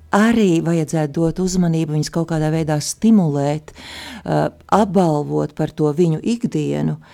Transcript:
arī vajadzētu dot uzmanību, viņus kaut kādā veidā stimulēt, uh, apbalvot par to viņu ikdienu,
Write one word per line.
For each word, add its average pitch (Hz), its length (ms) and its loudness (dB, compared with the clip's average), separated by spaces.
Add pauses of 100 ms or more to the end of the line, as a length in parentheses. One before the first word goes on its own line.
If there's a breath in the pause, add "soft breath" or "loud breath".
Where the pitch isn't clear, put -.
(120)
arī 202 500 4
vajadzētu 156 540 -2
dot 165 260 -2
uzmanību, 165 540 0
viņus 151 180 -2
kaut 165 160 -2
kādā 156 220 0
veidā 156 300 -2
stimulēt, 151 920 0
uh, - 760 -4 (160)
apbalvot 156 920 0
par 151 180 -4
to 151 200 0
viņu 160 280 2
ikdienu, 151 800 -2 (140 loud breath)